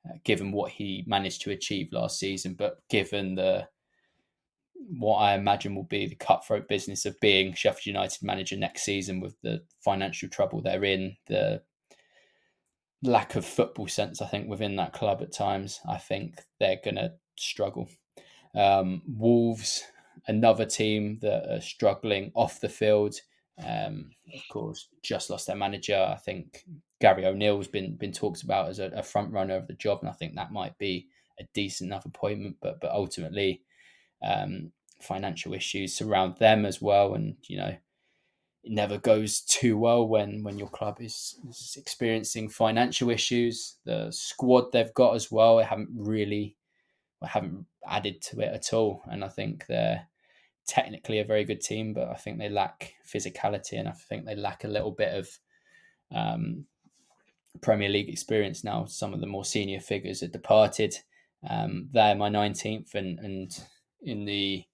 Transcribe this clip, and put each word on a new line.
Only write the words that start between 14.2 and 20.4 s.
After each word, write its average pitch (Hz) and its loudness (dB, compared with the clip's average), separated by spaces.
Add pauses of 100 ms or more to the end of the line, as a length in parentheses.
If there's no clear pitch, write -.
I 101 -4
think, 104 -6
within 101 -4
that 87 -2
club 101 0
at - -10
times. 98 -2
I 107 -4
think - -8 (160)
they're 95 2
gonna 104 -4 (220)
struggle. - -4 (680)
Um, 95 4
Wolves, 117 2 (420)
another 110 6